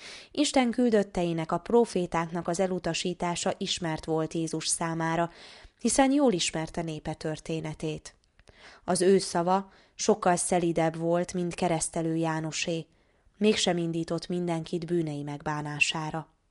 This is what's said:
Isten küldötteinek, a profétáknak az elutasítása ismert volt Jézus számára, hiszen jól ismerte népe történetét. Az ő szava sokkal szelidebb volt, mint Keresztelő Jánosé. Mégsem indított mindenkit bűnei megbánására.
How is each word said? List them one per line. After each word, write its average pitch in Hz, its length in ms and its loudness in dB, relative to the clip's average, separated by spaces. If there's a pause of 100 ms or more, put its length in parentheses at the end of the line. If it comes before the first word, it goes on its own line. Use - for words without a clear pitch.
(320)
Isten 269 400 2
küldötteinek, 196 800 2
a 175 60 2
profétáknak 170 880 0
az 170 120 -2
elutasítása 180 1000 -2
ismert 160 480 -4
volt 160 280 -2
Jézus 160 340 -4
számára, 165 640 0 (480)
hiszen 262 320 4
jól 277 220 4
ismerte 165 480 -4
népe 160 320 -6
történetét. 160 1040 -6 (680)
Az 180 180 0
ő 190 160 8
szava 185 540 0 (240)
sokkal 208 400 4
szelidebb 170 600 2
volt, 170 380 0
mint 175 200 -2
Keresztelő 165 640 0
Jánosé. 160 720 -2 (520)
Mégsem 202 400 4
indított 165 500 -2
mindenkit 170 580 -2
bűnei 156 380 -2
megbánására. 151 1040 -4 (240)